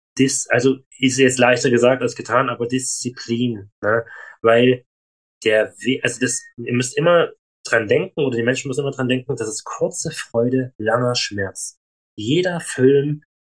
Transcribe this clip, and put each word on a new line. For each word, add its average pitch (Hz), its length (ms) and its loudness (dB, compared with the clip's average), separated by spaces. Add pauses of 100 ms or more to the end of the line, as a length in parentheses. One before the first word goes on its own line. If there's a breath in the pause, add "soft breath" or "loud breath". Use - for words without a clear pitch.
(180)
dis-, 135 320 0
also 131 260 2 (220)
ist 127 180 0
jetzt 127 220 4
leichter 123 320 4
gesagt 120 320 4
als 120 140 -4
getan, 123 340 0
aber 117 180 -6
Disziplin, 120 1000 -6 (120)
ne? 113 220 0 (380 loud breath)
Weil 120 420 4 (580)
der 107 360 2
We-, 123 240 -2
also - 180 -4
das, 123 240 -4 (140)
ihr 120 160 -6
müsst 123 240 -2
immer 165 340 4 (340)
dran 110 220 0
denken, - 320 0
oder 127 160 0
die 117 60 0
Menschen 127 260 -2
müssen 127 120 -4
immer - 100 -4
dran 127 180 -4
denken, 127 280 -4
das 107 120 -6
ist - 160 -10
kurze - 460 -6
Freude, 127 680 -2
langer 120 380 -2
Schmerz. - 640 -8 (360)
Jeder 165 460 -2
Film, 139 640 2 (180)